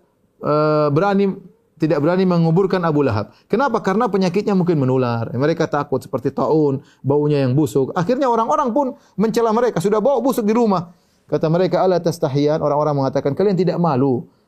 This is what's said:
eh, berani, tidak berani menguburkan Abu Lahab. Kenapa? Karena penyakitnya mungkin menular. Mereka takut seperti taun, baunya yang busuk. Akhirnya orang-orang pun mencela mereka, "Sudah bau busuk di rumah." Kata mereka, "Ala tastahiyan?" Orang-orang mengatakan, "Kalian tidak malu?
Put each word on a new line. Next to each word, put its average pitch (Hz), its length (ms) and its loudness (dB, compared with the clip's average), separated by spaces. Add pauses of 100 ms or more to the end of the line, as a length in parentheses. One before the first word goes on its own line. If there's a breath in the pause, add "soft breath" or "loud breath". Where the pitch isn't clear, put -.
(440)
eh, 151 480 2
berani, 196 480 0 (400)
tidak 151 240 0
berani 185 240 2
menguburkan 175 560 2
Abu 147 240 0
Lahab. 104 240 -2 (160 soft breath)
Kenapa? 233 320 0
Karena 202 320 -2
penyakitnya 196 400 0
mungkin 180 240 2
menular. 127 560 0
Mereka 156 400 -2
takut 143 320 -4
seperti 135 320 -6
taun, 139 480 0 (160 soft breath)
baunya 143 480 0
yang 127 80 0
busuk. 135 400 0
Akhirnya 247 320 0
orang-orang 240 480 0
pun 269 240 -2 (160 loud breath)
mencela 220 400 0
mereka, 240 240 0
"Sudah 202 240 0
bau 269 160 2
busuk 240 240 0
di 208 80 0
rumah." 208 400 0 (400 soft breath)
Kata 151 160 0
mereka, 170 320 2
"Ala 175 240 2
tastahiyan?" 147 560 0
Orang-orang 147 400 0
mengatakan, 135 320 -2
"Kalian 190 240 0
tidak 170 240 0
malu? 139 480 0 (200 soft breath)